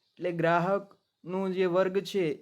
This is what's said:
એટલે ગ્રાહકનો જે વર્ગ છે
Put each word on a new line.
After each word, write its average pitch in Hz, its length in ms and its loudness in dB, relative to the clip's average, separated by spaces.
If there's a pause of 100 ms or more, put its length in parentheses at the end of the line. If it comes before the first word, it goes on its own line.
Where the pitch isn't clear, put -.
એટલે 175 260 -6
ગ્રાહકનો 175 1160 -2
જે 185 180 0
વર્ગ 185 320 2
છે 190 260 -2 (180)